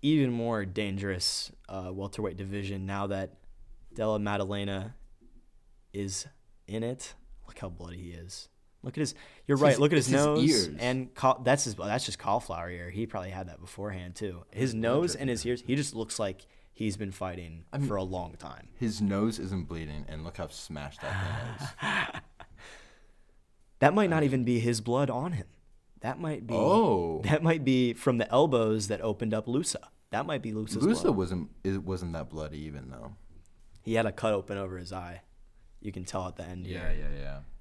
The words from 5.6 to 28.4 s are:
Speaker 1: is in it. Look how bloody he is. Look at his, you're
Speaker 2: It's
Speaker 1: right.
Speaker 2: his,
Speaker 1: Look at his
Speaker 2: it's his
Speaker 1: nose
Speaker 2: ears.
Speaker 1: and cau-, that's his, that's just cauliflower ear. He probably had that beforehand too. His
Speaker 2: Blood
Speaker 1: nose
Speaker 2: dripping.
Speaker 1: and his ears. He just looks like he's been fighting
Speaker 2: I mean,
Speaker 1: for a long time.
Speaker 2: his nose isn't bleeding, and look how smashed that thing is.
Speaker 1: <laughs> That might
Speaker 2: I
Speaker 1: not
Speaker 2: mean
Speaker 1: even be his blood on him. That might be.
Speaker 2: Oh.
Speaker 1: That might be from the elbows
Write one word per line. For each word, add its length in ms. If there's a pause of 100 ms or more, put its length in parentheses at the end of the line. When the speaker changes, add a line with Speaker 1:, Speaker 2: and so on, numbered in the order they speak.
Speaker 1:
is 320 (420)
in 160
it. 300 (340)
Look 120
how 100
bloody 280
he 140
is. 360 (340)
Look 160
at 40
his, 120 (320)
you're 100
Speaker 2:
It's 60
Speaker 1:
right. 100
Speaker 2:
his, 80
Speaker 1:
Look 120
at 60
his 100
Speaker 2:
it's 100
his 80
Speaker 1:
nose 180 (240)
Speaker 2:
ears. 20 (100)
Speaker 1:
and 340
cau-, 300
that's 220
his, 100
that's 300
just 120
cauliflower 540
ear. 180
He 160
probably 260
had 180
that 100
beforehand 560
too. 360
His 220
Speaker 2:
Blood 80
Speaker 1:
nose 300
Speaker 2:
dripping. 100
Speaker 1:
and 80
his 160
ears. 220
He 80
just 180
looks 240
like 300 (240)
he's 240
been 160
fighting 640
Speaker 2:
I 40
mean, 120
Speaker 1:
for 80
a 60
long 320
time. 420
Speaker 2:
his 240
nose 360
isn't 300
bleeding, 400
and 160
look 140
how 100
smashed 540
that 100 (720)
thing 100
is. 340
Speaker 1:
<laughs> 40 (1500)
That 140
might 120
Speaker 2:
I 20
Speaker 1:
not 140
Speaker 2:
mean 40
Speaker 1:
even 180
be 160
his 220
blood 280
on 240
him. 140 (540)
That 180
might 280
be. 60
Speaker 2:
Oh. 680
Speaker 1:
That 200
might 200
be 300
from 240
the 140
elbows 560